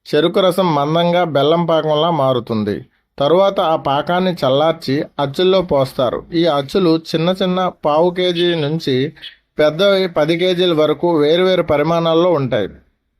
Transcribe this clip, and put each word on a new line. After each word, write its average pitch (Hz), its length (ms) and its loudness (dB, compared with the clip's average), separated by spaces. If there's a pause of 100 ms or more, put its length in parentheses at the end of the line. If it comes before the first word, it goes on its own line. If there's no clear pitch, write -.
(160)
చెరుకు 175 240 2
రసం 180 360 2
మందంగా 170 480 0
బెల్లం 156 420 0
పాకంలా 156 460 0
మారుతుంది. 113 760 -2 (340)
తరువాత 190 400 2
ఆ 160 160 0
పాకాన్ని 151 580 -2
చల్లార్చి 147 720 -2 (160)
అచ్చుల్లో 185 420 0
పోస్తారు. 135 720 -2
ఈ 170 120 0
అచ్చులు 160 520 0
చిన్న 165 460 -2
చిన్న 180 240 -2
పావు 160 420 0
కేజీ 175 460 -2
నుంచి 151 580 -2 (460)
పెద్దవి 190 480 2
పది 165 300 0
కేజీల 180 360 0
వరకు 151 440 0
వేరువేరు 175 460 2
పరిమాణాల్లో 165 680 2
ఉంటాయి. 123 380 -2 (500)